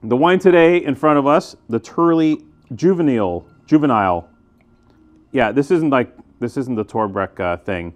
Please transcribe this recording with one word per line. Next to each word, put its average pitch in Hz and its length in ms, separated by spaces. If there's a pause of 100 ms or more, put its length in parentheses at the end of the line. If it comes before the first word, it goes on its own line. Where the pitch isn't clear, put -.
the 117 140
wine 170 220
today 175 400
in 147 160
front 151 240
of 139 80
us, 147 300 (120)
the 113 120
Turley 165 640 (300)
Juvenile, 120 680 (220)
Juvenile. 110 640 (1040)
Yeah, 117 200
this 139 180
isn't, 160 200
like, 127 220 (260)
this 120 180
isn't 127 200
the 107 80
Torbreck, 98 560
uh, 87 180
thing. 85 380